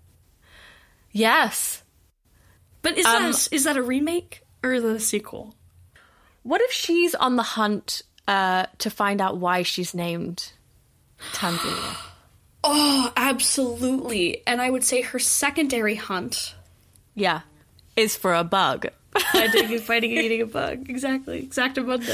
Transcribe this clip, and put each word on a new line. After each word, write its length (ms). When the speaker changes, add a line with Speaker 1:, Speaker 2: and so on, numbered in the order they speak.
Speaker 1:
Yes. 720
Speaker 2:
But 160
is 80
Speaker 1:
Um, 260
Speaker 2:
that 180
a, 40
is 100
that 140
a 40
remake 600
or 120
is 80
that 120
a 60
sequel? 540
Speaker 1:
What 140
if 120
she's 420
on 220
the 60
hunt, 600
uh, 380
to 140
find 320
out 160
why 240
she's 320
named 580
Tanzania? 680
Speaker 2:
<gasps> 40
Oh, 500
absolutely. 1300
And 140
I 100
would 140
say 180
her 160
secondary 800
hunt 580
Speaker 1:
Yeah. 260
Is 200
for 180
a 100
bug. 440
<laughs> 180
Speaker 2:
Finding 400
and 100
fighting 340
and 40
eating 220
a 40
bug. 440
Exactly. 560
Exactamundo. 680